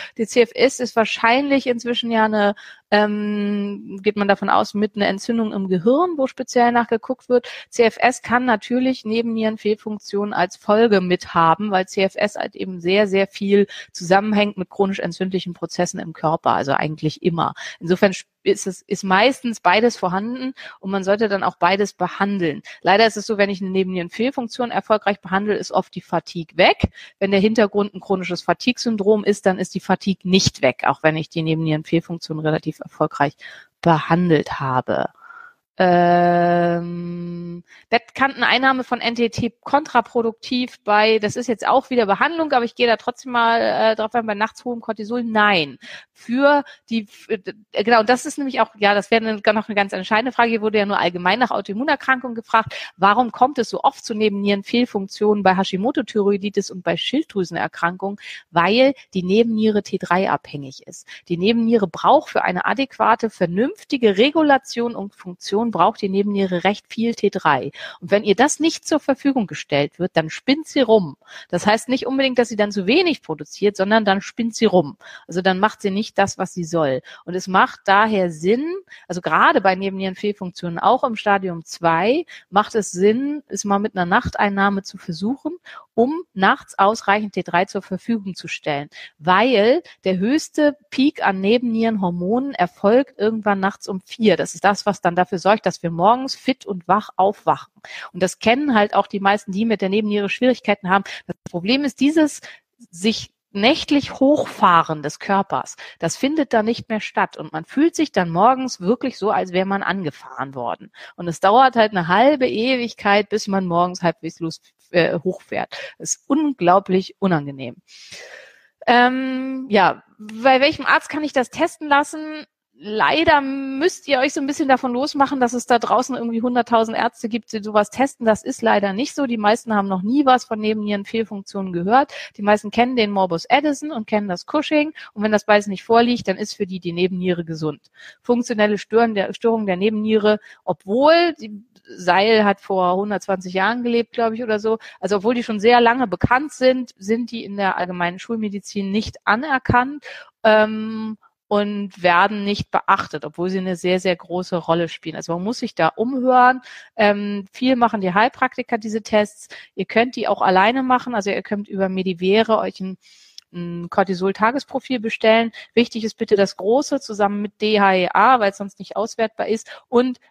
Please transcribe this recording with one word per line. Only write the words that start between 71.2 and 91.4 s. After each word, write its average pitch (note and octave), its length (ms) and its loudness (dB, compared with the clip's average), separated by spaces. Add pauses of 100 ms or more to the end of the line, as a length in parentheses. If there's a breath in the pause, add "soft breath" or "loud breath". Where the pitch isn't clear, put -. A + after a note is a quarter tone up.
Das F3 180 -2
heißt A3 220 2
nicht B3+ 180 -2
unbedingt, C4 320 0
dass A#3 100 2
sie A3+ 60 -10
dann G#3 160 0
zu F#3+ 160 -4
wenig E4 340 2
produziert, D#3 560 -4
sondern G#3+ 260 2
dann G3 160 2
spinnt A3+ 360 -6
sie A3+ 100 2
rum. F3+ 320 2 (300 loud breath)
Also F3 160 -4
dann F#3 160 2
macht G#3 240 0
sie G3 80 -2
nicht G3+ 260 -4
das, G3 220 0
was F#3 160 -6
sie F3+ 80 -6
soll. D#3 400 -2 (220 loud breath)
Und F3 100 -8
es F#3 120 -8
macht G3 380 0
daher G3 460 2
Sinn, A3+ 420 -2 (340 loud breath)
also F3+ 140 -8
gerade G#3 400 2
bei F#3+ 140 2
Nebennierenfehlfunktionen, F#3+ 1040 -6
auch A#3+ 240 2
im A#3+ 120 -2
Stadium F#3+ 500 -2
zwei, F#3 600 0 (240 loud breath)
macht G3+ 240 0
es G#3+ 160 -2
Sinn, A#3+ 580 0
es - 160 -10
mal G3+ 140 0
mit G#3 180 -4
einer F3+ 120 -2
Nachteinnahme G3 760 0
zu - 160 -14
versuchen A3 560 -6 (460 loud breath)
um D4+ 240 0 (100)
nachts G3+ 460 0
ausreichend G#3 540 0
T F3+ 100 -4
drei F3 220 0
zur G3 160 -6
Verfügung G3 520 -6
zu - 140 -14
stellen. C#3+ 400 -6 (300 loud breath)
Weil A3 680 4 (220 loud breath)
der F#3+ 120 0
höchste D4 600 0 (140)
Peak C#4 300 0
an F#3+ 200 0